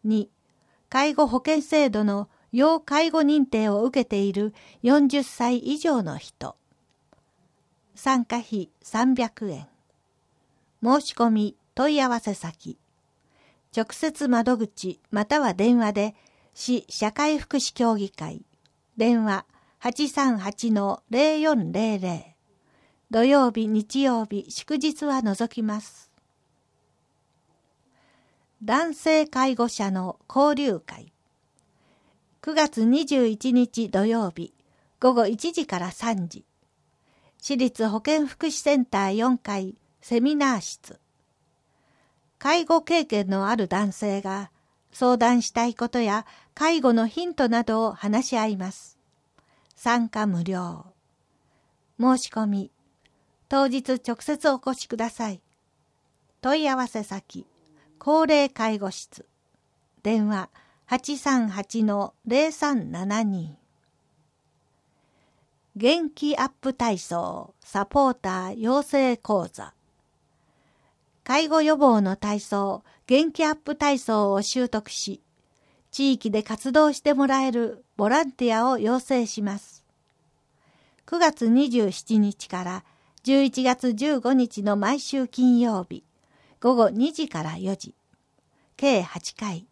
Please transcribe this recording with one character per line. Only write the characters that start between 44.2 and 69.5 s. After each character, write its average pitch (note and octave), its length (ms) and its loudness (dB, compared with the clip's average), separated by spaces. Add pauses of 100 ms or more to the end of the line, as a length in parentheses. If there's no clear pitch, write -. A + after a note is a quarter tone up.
が、 G3 280 -8 (400)
相 B3 280 2
談 A#3+ 240 4
し - 80 -6
た A#3 160 0
い A#3 80 -4
こ - 140 -6
と B3 120 -2
や G#3+ 260 -2 (280)
介 D#4+ 260 2
護 B3+ 120 4
の A3+ 140 2
ヒ E4 200 -6
ン F4 80 -6
ト B3+ 140 0
な A#3 140 2
ど A3+ 240 0
を G3+ 60 -2
話 G#3 360 -2
し B3 100 -2
合 A3 80 0
い G#3+ 100 -2
ま F#3 160 -8
す。 - 240 -20 (800)
参 A#3 340 0
加 G#3+ 180 -4
無 F3 160 0
料。 F3 440 -6 (1120)
申 B3+ 160 4
し - 140 -6
込 A3 160 -4
み、 G3 240 -4 (760)
当 C#4 180 2
日 B3+ 400 -2
直 A#3 140 -4
接 D4+ 280 -2
お C4+ 80 2
越 B3+ 260 -6
し - 40 -14
く A#3 100 -8
だ A3+ 140 -4
さ A3+ 200 -8
い。 F3+ 120 -12 (960)
問 D4 220 0
い D4 60 0
合 C4 80 0
わ B3+ 100 -2
せ A3 160 -8
先、 - 440 -14 (520)
高 D#4 260 2
齢 D4 240 4
介 A3 300 -4
護 G3 120 -6
室。 - 360 -18 (760)
電 G#3+ 260 0
話、 G3 200 -4 (380)
八 B3+ 320 -4
三 B3+ 300 0
八 G3+ 340 -6
の G3+ 320 -2 (120)
零 C#4+ 260 2
三 C4 380 -2
七 G3 320 -4
二。 F3 360 -6 (2250)
元 D4 360 2
気 D4 260 -2
ア C4 100 0
ッ B3+ 40 -6 (100)
プ C4+ 120 -4
体 A#3 240 0
操、 - 640 -8
サ G3 240 -6
ポ C#4 260 2
ー B3 40 -2
タ F#3 320 -6
ー G3 120 -10
養 B3 240 0
成 C4 360 0
講 F#3+ 280 -2
座。 - 280 -18 (1500)